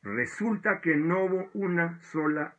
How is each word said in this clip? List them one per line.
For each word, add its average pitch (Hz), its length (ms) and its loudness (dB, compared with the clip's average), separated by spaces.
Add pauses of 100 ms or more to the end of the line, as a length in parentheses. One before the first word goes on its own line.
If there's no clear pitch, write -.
Resulta 190 800 -2
que 160 160 2
no 175 280 2
hubo 185 300 -2
una 175 460 0
sola 151 580 -2